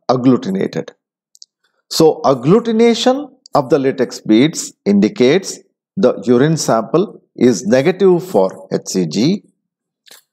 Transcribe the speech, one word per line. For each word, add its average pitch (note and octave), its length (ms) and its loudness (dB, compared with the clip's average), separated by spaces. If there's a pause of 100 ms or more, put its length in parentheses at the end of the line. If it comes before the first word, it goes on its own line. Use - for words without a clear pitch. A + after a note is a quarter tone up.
agglutinated. A#2+ 840 -2 (960)
So D#3 340 2
agglutination A3+ 1080 0 (240)
of C3+ 140 -2
the D3+ 100 2
latex B2+ 420 -4
beads B2 520 0 (120)
indicates G#2+ 760 0 (380)
the - 260 0
urine C#3 340 2
sample C#3 640 -4 (140)
is A#2+ 300 0
negative F#3 640 2
for - 440 -2
H F2+ 160 -4
C F#2 200 -2
G, A#2 360 -2 (880)